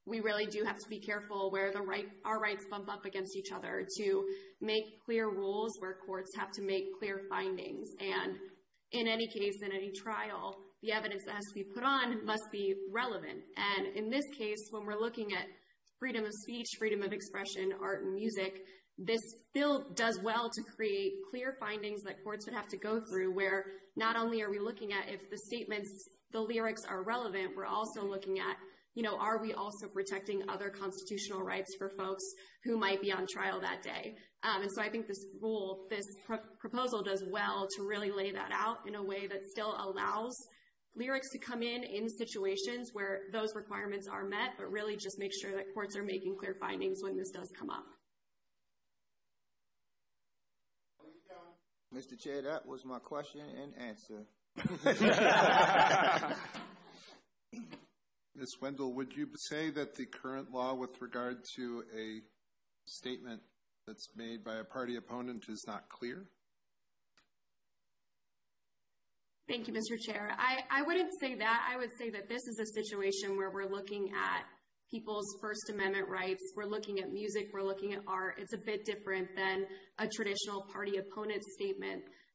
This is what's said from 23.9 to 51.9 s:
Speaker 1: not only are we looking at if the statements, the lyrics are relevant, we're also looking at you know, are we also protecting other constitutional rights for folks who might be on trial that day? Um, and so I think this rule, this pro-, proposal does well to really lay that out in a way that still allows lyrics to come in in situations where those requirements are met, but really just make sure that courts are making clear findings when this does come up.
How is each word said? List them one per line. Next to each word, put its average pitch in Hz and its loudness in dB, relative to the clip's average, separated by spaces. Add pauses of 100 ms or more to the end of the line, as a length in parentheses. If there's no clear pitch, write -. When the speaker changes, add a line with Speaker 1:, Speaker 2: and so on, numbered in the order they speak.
Speaker 1:
not 226 6
only 226 4
are 208 2
we 202 0
looking 208 -2
at 196 0
if 196 -8
the 214 -6
statements, 214 -2 (420)
the 226 0
lyrics 220 2
are 190 0
relevant, 190 0
we're 190 -4
also 208 0
looking 196 0
at 185 0 (400)
you 233 0
know, 214 2
are 220 4
we 220 0
also 208 -4
protecting 196 0
other 196 -2
constitutional 196 -4
rights 190 -2
for 196 -2
folks 190 -2 (400)
who 226 4
might 196 4
be 202 2
on 185 0
trial 190 0
that 185 -2
day? 214 -6 (260)
Um, 202 4
and 202 0
so 226 0
I 214 2
think 220 -2
this 202 -4 (180)
rule, 202 -2
this 202 -2 (200)
pro-, 226 -2 (200)
proposal 240 0
does 190 2
well 196 2
to 202 -2
really 202 2
lay 196 0
that 196 -2
out 214 2 (100)
in 208 -4
a 202 -2
way 196 -2
that 196 -4
still 214 0
allows 202 0 (640)
lyrics 262 0
to 240 -6
come 240 -2
in 240 0
in 214 0
situations 226 0
where 196 0 (120)
those 214 2
requirements 202 -4
are 196 -2
met, 208 0
but 185 -6
really 208 0
just 196 -6
make 190 -2 (100)
sure 196 -4
that 196 -4
courts 202 -4
are 202 -4
making 185 0
clear 190 -4
findings 190 0
when 190 0
this 190 -2
does 185 -8
come - -6
up. - -4 (4000)